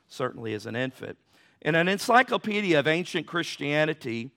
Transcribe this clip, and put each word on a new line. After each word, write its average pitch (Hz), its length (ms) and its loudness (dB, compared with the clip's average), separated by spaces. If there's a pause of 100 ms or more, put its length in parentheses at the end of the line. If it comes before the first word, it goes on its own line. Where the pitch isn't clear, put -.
certainly 117 460 -6
as 104 120 -8
an 110 80 -8
infant. 127 420 -6 (440)
In 160 140 0
an 170 120 4
encyclopedia 208 920 2
of 135 80 2
ancient 165 380 0
Christianity, 147 1120 -2